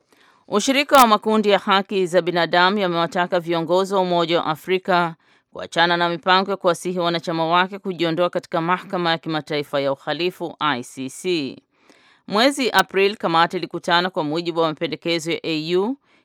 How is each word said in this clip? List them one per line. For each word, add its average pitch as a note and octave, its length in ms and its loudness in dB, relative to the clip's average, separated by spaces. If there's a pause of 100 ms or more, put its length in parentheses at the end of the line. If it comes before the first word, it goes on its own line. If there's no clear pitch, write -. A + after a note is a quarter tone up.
(480)
Ushirika C4+ 480 2
wa B3+ 100 10
makundi G#3+ 420 2
ya G3 100 4
haki G3 480 0
za E3+ 160 2
binadamu F3 560 2
yamewataka F3 600 0
viongozi E3+ 540 0
wa G3 60 2
Umoja E3+ 380 2
wa - 80 -4
Afrika F3 680 -2 (380)
kuachana E3+ 440 0
na F3 120 2
mipango F#3 420 0
ya G3 60 -2
kuwasihi F3+ 420 -2
wanachama E3+ 480 -2
wake F#3 320 0
kujiondoa F3 520 -2
katika E3+ 300 -6
Mahakama F3+ 500 -2
ya E3 80 0
Kimataifa D3+ 600 -4
ya C#3 120 0
Uhalifu, D#3+ 680 -6
I C#3 220 0
C C3 280 -10
C. D#3+ 460 -4 (720)
Mwezi B3+ 420 2
April, G3 460 0
kamati E3+ 400 0
ilikutana F3 540 -2
kwa F3 140 -4
mujibu E3 360 -4
wa E3 80 2
mapendekezo D#3 600 -4
ya E3 120 -4
A D#3+ 340 -2
U A3 200 -2 (280)